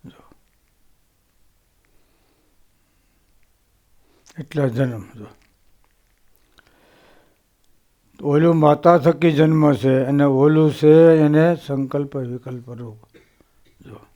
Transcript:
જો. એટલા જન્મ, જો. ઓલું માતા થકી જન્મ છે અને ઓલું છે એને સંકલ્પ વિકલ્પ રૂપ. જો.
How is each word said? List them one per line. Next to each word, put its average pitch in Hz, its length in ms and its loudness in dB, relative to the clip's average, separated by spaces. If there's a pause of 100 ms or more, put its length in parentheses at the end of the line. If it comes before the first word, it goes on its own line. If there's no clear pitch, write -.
જો. - 260 -20 (4000)
એટલા 143 280 -6
જન્મ, 120 360 -6 (160)
જો. 104 80 -20 (3000)
ઓલું 160 320 0
માતા 156 420 2
થકી 160 340 0
જન્મ 156 420 2
છે 131 300 -2
અને 143 200 -2
ઓલું 147 480 2
છે 160 440 4
એને 156 400 2
સંકલ્પ 139 600 -8
વિકલ્પ 123 540 -12
રૂપ. 117 260 -18 (920)
જો. - 280 -20